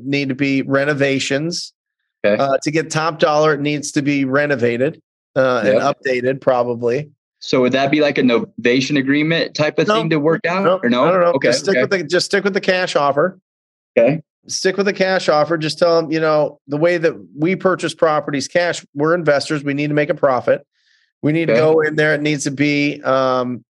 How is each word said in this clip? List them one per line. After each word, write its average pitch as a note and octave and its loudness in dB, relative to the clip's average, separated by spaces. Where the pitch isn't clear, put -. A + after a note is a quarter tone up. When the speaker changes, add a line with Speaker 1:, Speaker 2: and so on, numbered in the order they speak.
Speaker 1:
need C#3 -2
to B2+ -2
be C3+ 0
renovations. C#3 -2
Speaker 2:
Okay. G#2 2
Speaker 1:
Uh, C3+ 2
to D#3 -2
get D#3 -2
top D#3+ -2
dollar, D#3 4
it C#3 -4
needs D3 -4
to D3+ 0
be C#3 0
renovated, C3 0
uh, B2+ 2
and C3 2
Speaker 2:
Yep. A#2 2
Speaker 1:
updated C3 -2
probably." B2 0
Speaker 2:
So C3 0
would B2+ 2
that C#3 0
be, D3+ 2
like, D3 0
a C#3 2
novation B2 0
agreement D3 0
type D3+ -2
of D#3+ 0
Speaker 1:
No. G#3 -2
Speaker 2:
thing E3 -2
to D#3+ 0
work C#3+ -2
out, F3+ -2
Speaker 1:
No, F#3 2
Speaker 2:
or A#2+ -2
no? B2 2
Speaker 1:
no, F3 2
no, F#3 2
no. F3 2
Speaker 2:
Okay, C3+ 0
Speaker 1:
Just A#2+ 0
stick G3 -4
Speaker 2:
okay. - 2
Speaker 1:
with G#3 -2
the, F3+ -2
just E3 -2
stick F#3+ -2
with G3 -2
the F#3+ -2
cash F#3 -2
offer. D3 0
Speaker 2:
Okay. C#3 2
Speaker 1:
Stick - -2
with G3 -2
the G3 0
cash F#3 0
offer. D3+ 2
Just D3+ -4
tell E3+ 4
them, D#3 -6
you D#3+ 0
know, D#3 0
the C#3 -6
way E3+ 2
that D#3+ 0
we E3 0
purchase F3 -2
properties D3 0
cash, F3 -2
we're D3+ 0
investors. D3 0
We C#3+ -4
need D3 -2
to D3 -2
make D3 0
a E3 0
profit. C3 0
We D3 0
need E3 0
to A2+ 0
Speaker 2:
Okay. D3+ 4
Speaker 1:
go D#3 4
in D3+ -2
there. D3+ 2
It D3 -2
needs D3 -2
to D3 -2
be, D3 -2
um, C3 0